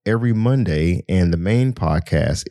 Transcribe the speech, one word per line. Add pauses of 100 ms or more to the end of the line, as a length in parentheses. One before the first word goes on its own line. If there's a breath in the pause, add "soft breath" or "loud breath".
every
Monday,
and
the
main
podcast